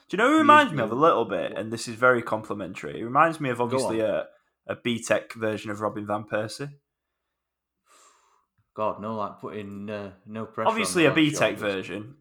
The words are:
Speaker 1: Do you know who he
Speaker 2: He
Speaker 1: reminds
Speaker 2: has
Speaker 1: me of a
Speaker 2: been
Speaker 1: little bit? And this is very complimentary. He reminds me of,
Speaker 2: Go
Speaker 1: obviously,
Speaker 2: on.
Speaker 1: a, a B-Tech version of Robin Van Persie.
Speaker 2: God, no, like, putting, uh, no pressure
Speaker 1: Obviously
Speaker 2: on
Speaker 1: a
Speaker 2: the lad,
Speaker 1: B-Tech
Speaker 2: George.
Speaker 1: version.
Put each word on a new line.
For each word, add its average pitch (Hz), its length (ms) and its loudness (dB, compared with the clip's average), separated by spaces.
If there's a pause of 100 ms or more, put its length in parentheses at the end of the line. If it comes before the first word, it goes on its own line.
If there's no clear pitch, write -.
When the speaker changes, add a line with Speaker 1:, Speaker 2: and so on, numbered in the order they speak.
Speaker 1:
Do - 80 -6
you - 20 -2
know 233 100 4
who 294 40 4
he 311 40 6
Speaker 2:
He 320 40 6
Speaker 1:
reminds 294 300 8
Speaker 2:
has 156 60 -4
Speaker 1:
me 131 60 0
of 104 80 0
a 113 40 -2
Speaker 2:
been 127 60 0
Speaker 1:
little 147 240 6
bit? 92 280 -4
And 110 200 -6
this 113 160 -8
is 113 80 -8
very 123 260 6
complimentary. 101 760 -6
He 90 40 -6
reminds 156 380 2
me 139 100 -2
of, 117 80 -2
Speaker 2:
Go 120 60 2
Speaker 1:
obviously, 117 380 0
Speaker 2:
on. 107 60 2
Speaker 1:
a, 90 180 -2 (420)
a 104 80 -4
B-Tech 117 560 -2
version 110 380 -4
of 104 100 -8
Robin 104 260 -4
Van 104 180 -4
Persie. 110 480 -6 (2000)
Speaker 2:
God, 98 260 -4
no, 110 160 -6
like, 101 240 -8
putting, 101 500 -12
uh, 101 220 -8 (140)
no 110 200 -10
pressure 113 220 -2
Speaker 1:
Obviously 185 380 2
Speaker 2:
on 135 60 6
Speaker 1:
a - 20 0
Speaker 2:
the 160 80 4
lad, 147 80 4
Speaker 1:
B-Tech 110 280 0
Speaker 2:
George. 104 140 -2
Speaker 1:
version. 95 480 -8